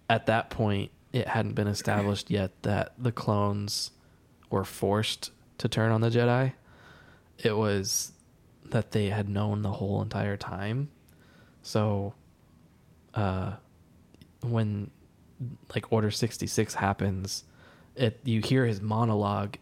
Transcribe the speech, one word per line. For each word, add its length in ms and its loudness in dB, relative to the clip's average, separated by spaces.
at 160 2
that 240 2
point, 400 0
it 140 0
hadn't 260 0
been 140 0
established 640 0
yet 200 0
that 340 0
the 140 0
clones 800 0
were 140 0
forced 680 -2
to 80 0
turn 240 2
on 100 2
the 80 4
Jedi. 440 4
It 180 0
was 580 0
that 260 -2
they 180 2
had 200 -2
known 320 0
the 100 -2
whole 300 -2
entire 360 -2
time. 520 -4
So, 520 0
uh, 400 0
when, 480 0
like, 160 -6
Order 200 6
sixty-six 640 -2
happens, 680 -2
it, 280 0
you 180 2
hear 240 2
his 160 -2
monologue 800 0